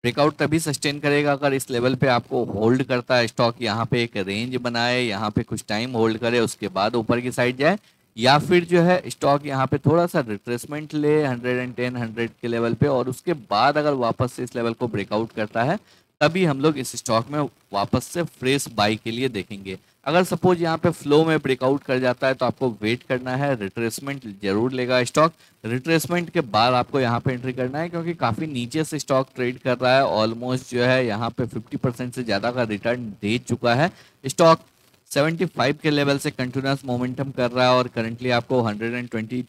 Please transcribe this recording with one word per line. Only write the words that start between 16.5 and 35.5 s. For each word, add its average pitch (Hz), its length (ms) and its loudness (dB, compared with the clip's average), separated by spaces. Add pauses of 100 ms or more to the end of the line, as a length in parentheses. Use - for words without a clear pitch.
लोग 147 180 2
इस 127 180 -8
stock 117 340 0
में 147 100 -2 (320)
वापस 104 320 0
से 175 180 -6
fresh 135 460 -2
buy 107 280 0
के 113 140 -8
लिए 127 180 -4
देखेंगे। 98 500 -8 (280)
अगर 170 180 4
suppose 180 380 0
यहाँ 165 160 -2
पे 175 120 2
फ्लो 147 340 2
में 160 140 2
breakout 135 440 0
कर 131 160 -2
जाता 127 280 0
है 131 80 2
तो 123 120 -2
आपको 123 220 -2 (140)
wait 117 200 -2
करना 127 340 -4
है, 143 240 0
retracement 120 600 -6 (200)
जरूर 107 300 0
लेगा 127 320 0
stock। 156 280 2 (320)
Retracement 160 680 -2
के 170 100 0
बाद 117 340 2
आपको 123 260 0
यहाँ 120 200 0
पे 135 120 -2
entry 127 200 -6
करना 127 260 -4
है, 170 100 -4
क्योंकि 170 260 -6
काफ़ी 143 320 -2
नीचे 135 380 -4
से 147 140 -6
stock 131 360 0
trade 123 240 -4
कर 123 200 -2
रहा 127 180 4
है, 135 80 4
almost 117 680 -2
जो 120 120 0
है 127 220 4
यहाँ 117 240 -2
पे 123 160 -4
फिफ्टी 117 300 -10
परसेंट 123 380 -4
से 131 80 -6
ज़्यादा 110 280 -2
का 123 120 -2
रिटर्न 117 420 -2 (180)
दे 104 160 0
चुका 120 360 0
है। 160 160 2 (340)
Stock 160 360 6 (500)
सेवेंटी 165 360 0
फ़ाइव 143 360 -2